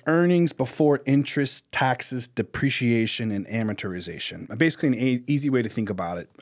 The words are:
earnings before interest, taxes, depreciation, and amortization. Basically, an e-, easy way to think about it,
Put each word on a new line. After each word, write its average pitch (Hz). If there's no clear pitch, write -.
earnings 170
before -
interest, 139
taxes, 127
depreciation, 117
and 101
amortization. 92
Basically, 160
an 127
e-, 123
easy 147
way 127
to 113
think 107
about 87
it, 87